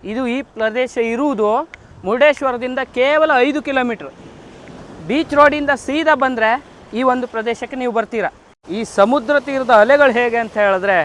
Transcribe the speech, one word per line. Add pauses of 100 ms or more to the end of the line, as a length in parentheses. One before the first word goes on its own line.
(100)
ಇದು (120)
ಈ (180)
ಪ್ರದೇಶ (180)
ಇರುವುದು (560)
ಮುರುಡೇಶ್ವರದಿಂದ (160)
ಕೇವಲ (160)
ಐದು
ಕಿಲೋಮೀಟರ್. (1000)
ಬೀಚ್
ರೋಡಿಂದ (120)
ಸೀದಾ
ಬಂದ್ರೆ (480)
ಈ (120)
ಒಂದು
ಪ್ರದೇಶಕ್ಕೆ
ನೀವು
ಬರ್ತೀರಾ. (460)
ಈ (160)
ಸಮುದ್ರ (120)
ತೀರದ (100)
ಅಲೆಗಳು
ಹೇಗೆ
ಅಂತ
ಹೇಳಿದ್ರೆ